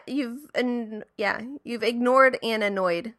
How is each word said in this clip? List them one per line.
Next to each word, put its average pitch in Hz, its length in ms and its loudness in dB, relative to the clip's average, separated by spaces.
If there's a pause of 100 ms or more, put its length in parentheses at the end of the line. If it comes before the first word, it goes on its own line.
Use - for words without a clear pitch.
you've, 262 480 -6
and 233 500 -4 (120)
yeah, 196 240 -2 (240)
you've 233 200 -8
ignored 247 580 4
and 220 200 0
annoyed 190 560 0